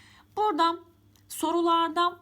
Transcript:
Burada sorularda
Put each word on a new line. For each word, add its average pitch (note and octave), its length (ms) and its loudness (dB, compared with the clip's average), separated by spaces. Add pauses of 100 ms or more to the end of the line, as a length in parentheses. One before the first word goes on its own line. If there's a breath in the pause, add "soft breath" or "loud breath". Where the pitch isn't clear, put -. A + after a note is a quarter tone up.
(380 loud breath)
Burada E4+ 380 0 (540)
sorularda E4+ 920 0